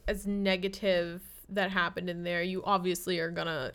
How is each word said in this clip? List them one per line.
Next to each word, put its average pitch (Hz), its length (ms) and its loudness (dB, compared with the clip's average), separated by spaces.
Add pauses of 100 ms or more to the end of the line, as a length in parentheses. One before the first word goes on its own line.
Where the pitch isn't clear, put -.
as 196 200 -2
negative 190 960 0 (260)
that 190 220 0
happened 175 380 0
in 175 140 -4
there, 175 200 0
you 185 220 -2
obviously 180 540 2
are 165 120 0
gonna 165 420 -2